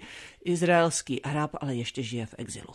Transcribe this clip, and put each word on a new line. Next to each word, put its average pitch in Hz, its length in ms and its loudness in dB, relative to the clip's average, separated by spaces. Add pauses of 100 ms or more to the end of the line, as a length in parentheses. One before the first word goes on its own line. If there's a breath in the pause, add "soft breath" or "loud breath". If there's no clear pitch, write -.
(440 loud breath)
izraelský 170 800 4
Arab, 151 280 -2 (100)
ale 135 140 -2
ještě 117 280 -4
žije 117 240 -4
v - 120 -20
exilu. - 360 -12